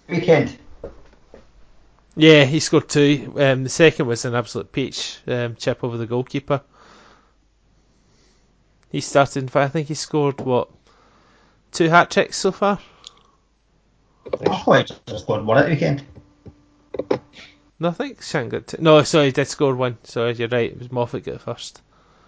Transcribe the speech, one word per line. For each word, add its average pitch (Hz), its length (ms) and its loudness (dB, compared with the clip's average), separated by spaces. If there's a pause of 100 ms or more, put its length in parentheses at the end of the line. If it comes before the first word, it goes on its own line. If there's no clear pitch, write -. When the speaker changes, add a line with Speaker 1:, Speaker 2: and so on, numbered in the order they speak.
Speaker 1:
weekend? 165 480 2 (1600)
Speaker 2:
Yeah, 156 280 8
he 147 160 0
scored - 300 0
two. 143 480 2
Um, 135 260 2
the 131 60 -6
second 160 360 4
was 117 200 -4
an 120 80 -4
absolute 120 380 -6
peach, - 460 -8 (100)
um, 120 280 -4
chip - 260 -4
over 117 140 -6
the 113 100 -6
goalkeeper. 127 540 -4 (2250)
He 143 100 -6
started, 139 440 0
in 127 40 -10
fact, 139 160 0
I 139 80 -2
think 151 160 -6
he 151 60 -8
scored, 143 480 -4
what, 123 260 0 (1040)
two 165 180 0
hat-tricks - 480 2
so 190 160 -2
far? 202 260 -2 (1700)
Speaker 1:
I 180 140 0
thought 151 320 2
he - 60 -16 (120)
just 107 160 -12
scored 107 220 -4
one 110 100 4
at 143 80 6
the 170 60 -2
weekend. 151 320 -2 (1800)
Speaker 2:
No, 165 80 -2
I 175 40 -2
think 254 300 -10
Shank 120 300 -6
got - 160 -8
two. - 140 -12
No, 156 200 8
sorry, 147 240 2
he 135 60 0
did 135 160 -2
score 135 260 0
one. 123 300 -4
Sorry, 117 300 -4
you're 117 140 -4
right. 117 220 0
It - 80 -18
was 123 140 -14
Moffat 120 320 -4
got 67 80 -8
the - 60 -10
first. - 420 -14 (480)